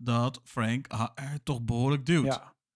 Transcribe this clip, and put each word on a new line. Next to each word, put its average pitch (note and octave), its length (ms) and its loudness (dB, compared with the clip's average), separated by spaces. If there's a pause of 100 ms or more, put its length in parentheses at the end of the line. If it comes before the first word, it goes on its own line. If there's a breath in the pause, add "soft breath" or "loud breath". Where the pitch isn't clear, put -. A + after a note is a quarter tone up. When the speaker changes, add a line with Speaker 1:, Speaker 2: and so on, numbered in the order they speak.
Speaker 1:
dat A#2+ 380 0
Frank A#2+ 480 -2
ha-, A2+ 240 -2
er C#3+ 280 -8
toch C3 180 -2
behoorlijk B2 440 2
duwt. D#3 200 4
Speaker 2:
Ja, C3 280 -2 (220)